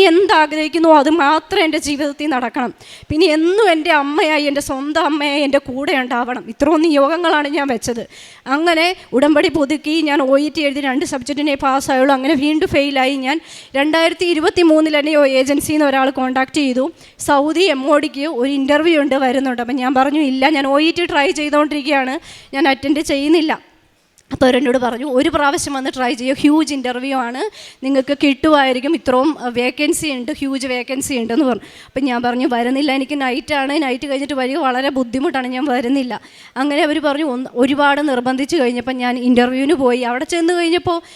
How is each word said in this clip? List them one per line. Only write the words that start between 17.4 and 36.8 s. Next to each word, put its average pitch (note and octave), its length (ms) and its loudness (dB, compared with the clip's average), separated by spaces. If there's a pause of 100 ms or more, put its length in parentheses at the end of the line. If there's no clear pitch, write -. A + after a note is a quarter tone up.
എം C4 80 -6 (100)
ഒ D4 120 4
ഡിക്ക് C#4 220 -6 (140)
ഒരു C4+ 100 0 (100)
ഇൻ്റർവ്യൂ D4 440 2
ഉണ്ട്, C4 120 0 (100)
വരുന്നുണ്ട്. B3+ 400 -2
അപ്പം B3+ 160 -4
ഞാൻ C4 180 0
പറഞ്ഞു, D4 220 2 (100)
"ഇല്ല, C4 240 2
ഞാൻ C#4 180 0
ഒ - 20 4 (120)
ഇ - 100 2
ടി F4 140 -2
ട്രൈ D4 160 2 (120)
ചെയ്തുകൊണ്ടിരിക്കുകയാണ്, D4 760 0 (400)
ഞാൻ C#4 160 2
അറ്റൻഡ് C#4+ 400 -2
ചെയ്യുന്നില്ല." D4+ 420 2 (800)
അപ്പോൾ C4 140 2
അവരെന്നോട് B3+ 380 2
പറഞ്ഞു, A#3+ 220 -4 (120)
"ഒരു D4+ 160 2
പ്രാവശ്യം D4 440 0
വന്ന് C4 180 -6
ട്രൈ B3+ 140 -2 (100)
ചെയ്യൂ, C4 220 -2
ഹ്യൂജ് D4+ 340 2
ഇൻ്റർവ്യൂ B3+ 400 -6 (100)
ആണ്, B3 140 -8 (440)
നിങ്ങൾക്ക് C4+ 380 0
കിട്ടുമായിരിക്കും, C#4 760 2
ഇത്രയും, C4 320 2 (100)
ഏഹ്, B3 180 -6
വേക്കൻസി D4+ 580 -2
ഉണ്ട്, B3 220 -8
ഹ്യൂജ് C4+ 340 -4
വേക്കൻസി C4 480 -6
ഉണ്ടെന്ന്" A#3 280 0
പറഞ്ഞു. A3 180 -2 (220)
അപ്പം C4+ 200 -4
ഞാൻ A#3+ 180 -2
പറഞ്ഞു, B3 280 -2
"വരുന്നില്ല, C4 440 0
എനിക്ക് C#4 260 -4
നൈറ്റാണ്, C4+ 500 -2 (100)
നൈറ്റ് C4 260 -4
കഴിഞ്ഞിട്ട് C#4 300 -4
വരിക C4 260 -2
വളരെ C4 320 0
ബുദ്ധിമുട്ടാണ്, C4 580 -2
ഞാൻ B3 160 -4
വരുന്നില്ല." B3 420 -2 (480)
അങ്ങനെ C#4+ 260 0